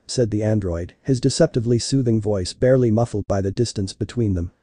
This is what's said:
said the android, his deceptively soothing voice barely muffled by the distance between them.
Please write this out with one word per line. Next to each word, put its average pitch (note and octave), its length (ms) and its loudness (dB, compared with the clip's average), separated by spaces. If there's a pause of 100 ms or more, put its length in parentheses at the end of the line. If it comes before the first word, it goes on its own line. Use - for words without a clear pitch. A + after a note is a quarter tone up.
said A#2+ 240 -2
the G#2+ 140 -2
android, F#2+ 580 -2
his B2+ 200 -2
deceptively B2 580 2
soothing A#2+ 420 0
voice G2+ 320 -2
barely B2+ 380 4
muffled A2 360 0
by G2 140 0
the F#2+ 80 -2
distance G#2 440 -4
between G#2+ 400 -2
them. F2 180 -4 (120)